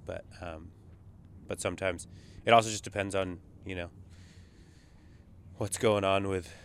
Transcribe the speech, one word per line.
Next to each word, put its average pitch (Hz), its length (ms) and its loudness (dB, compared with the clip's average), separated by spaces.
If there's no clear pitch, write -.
But, 90 200 -8
um, 85 280 -12
but - 140 -6
sometimes 92 460 -2
it 117 60 4
also 113 180 8
just 107 140 -6
depends 98 320 -4
on, 90 240 -2
you 95 100 -8
know, 87 140 -8
what's 104 200 -2
going 104 260 4
on 98 240 4
with, 92 240 -2